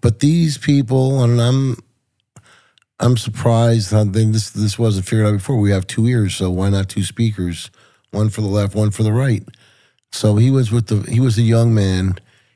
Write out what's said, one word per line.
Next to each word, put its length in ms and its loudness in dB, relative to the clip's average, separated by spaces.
But 200 0
these 380 0
people, 640 0
and 180 2
I'm, 360 0
I'm 180 2
surprised 760 0
how 120 2
they, 200 0
this, 260 0
this 280 -4
wasn't 280 0
figured 200 0
out 60 2
before. 260 -2
We 120 2
have 160 0
two 200 0
ears, 300 0
so 140 -2
why 200 0
not 180 0
two 160 -4
speakers? 640 -4
One 200 0
for 100 -6
the 80 -2
left, 260 -2
one 160 0
for 120 -4
the 100 2
right. 300 0
So 240 0
he 140 4
was 220 2
with 160 0
the, 220 -2
he 100 2
was 180 2
a 40 2
young 320 4
man. 420 0